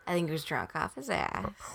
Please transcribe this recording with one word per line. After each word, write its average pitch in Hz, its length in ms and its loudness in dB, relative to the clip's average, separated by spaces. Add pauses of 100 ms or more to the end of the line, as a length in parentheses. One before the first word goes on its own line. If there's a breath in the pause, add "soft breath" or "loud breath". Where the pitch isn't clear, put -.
I 175 60 0
think 175 140 4
he 151 40 0
was 156 140 0
drunk 113 300 -2
off - 200 0
his 269 140 -6
ass. - 420 2 (240)